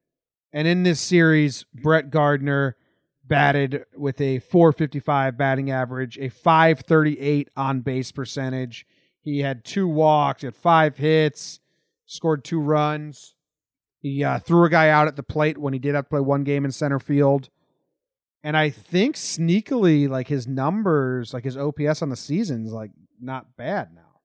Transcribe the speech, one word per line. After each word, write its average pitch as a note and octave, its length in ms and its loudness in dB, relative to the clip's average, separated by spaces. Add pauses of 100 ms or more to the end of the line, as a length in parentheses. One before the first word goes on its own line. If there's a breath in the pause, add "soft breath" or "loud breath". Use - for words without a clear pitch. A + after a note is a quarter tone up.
(540)
And D3+ 120 -2
in F3+ 180 2
this F3 180 0
series, D#3 720 2
Brett D3 360 0
Gardner C#3 680 0 (500)
batted C#3+ 580 0 (120)
with C#3 240 -4
a C3+ 160 -2
four E3 340 4
fifty-five C#3 640 -2
batting C3+ 360 -2
average, B2+ 480 -6
a C3 100 -6
five D#3+ 520 4
thirty-eight D3 760 2
on-base C3 540 -4
percentage. C3 760 -8 (340)
He C#3+ 200 -6
had C3+ 260 -4
two F#3+ 220 -2
walks, D3+ 560 2
he C3+ 40 -8
had A#2+ 80 -12
five D#3+ 420 2
hits, D#3 640 0 (460)
scored D#3 380 -4
two E3 160 -4
runs. D3+ 760 -2 (680)
He, C#3 240 -4
uh, C3 140 0
threw E3+ 280 4
a D#3+ 40 4
guy D#3+ 200 4
out D3+ 180 4
at D3 80 -4
the C#3+ 80 -10
plate D3+ 340 -2
when C#3+ 160 -4
he C3 60 -4
did C#3+ 160 -2
have C#3 100 -4
to - 40 -16
play D3 100 -2
one C#3 240 0
game C#3+ 200 -2
in C#3 80 -4
center C#3 280 -2
field. C#3 500 0 (920)
And D3+ 120 -2
I D#3 140 2
think G3 460 -2
sneakily, E3+ 920 0
like, C3 200 -4
his C#3 180 -4
numbers, C3+ 880 -2
like, B2 100 -8
his C3 140 -8
O C#3+ 140 -4
P D3 160 -4
S D3+ 160 -2
on D3 60 -6
the B2+ 60 -8
season's, C#3 560 -6
like, A2 200 -12 (280)
not B2+ 380 -14
bad B2+ 380 -8
now, - 300 -20